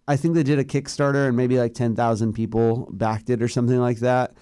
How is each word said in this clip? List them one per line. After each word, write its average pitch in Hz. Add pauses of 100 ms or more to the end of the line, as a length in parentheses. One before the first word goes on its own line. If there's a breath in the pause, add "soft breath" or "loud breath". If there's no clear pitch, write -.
I 147
think 165
they 165
did 139
a 135
Kickstarter 139
and 120
maybe, 127
like, 120
ten 117
thousand 113
people 113
backed 110
it 117
or 120
something 123
like 123
that. 127